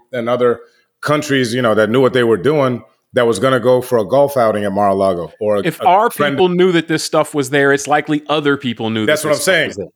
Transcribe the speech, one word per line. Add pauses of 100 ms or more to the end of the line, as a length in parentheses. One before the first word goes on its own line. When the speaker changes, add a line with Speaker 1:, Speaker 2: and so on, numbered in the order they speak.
(120)
Speaker 1:
another (400)
countries,
you
know,
that
knew
what
they
were
doing (300)
that
was
gonna
go
for
a
golf
outing
at
Mar-a-Lago.
Or
a,
Speaker 2:
If
Speaker 1:
a
Speaker 2:
our
Speaker 1:
friend
Speaker 2:
people
knew
that
this
stuff
was
there,
it's
likely
other
people
knew
Speaker 1:
That's
Speaker 2:
that
Speaker 1:
what
Speaker 2:
this
Speaker 1:
I'm
Speaker 2:
stuff
Speaker 1:
saying.
Speaker 2:
was
there.